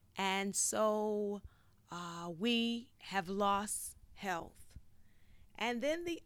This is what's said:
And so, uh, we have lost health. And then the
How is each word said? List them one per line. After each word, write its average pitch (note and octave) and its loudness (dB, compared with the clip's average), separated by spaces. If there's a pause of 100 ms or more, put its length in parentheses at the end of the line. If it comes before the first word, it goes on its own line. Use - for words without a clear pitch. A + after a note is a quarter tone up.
(160)
And G3 0
so, G#3+ 2 (480)
uh, E3+ -8
we A#3 2 (120)
have F#3 -2
lost G3+ 0 (180)
health. - -6 (880)
And A#3 0
then D#4+ 2
the E4+ -4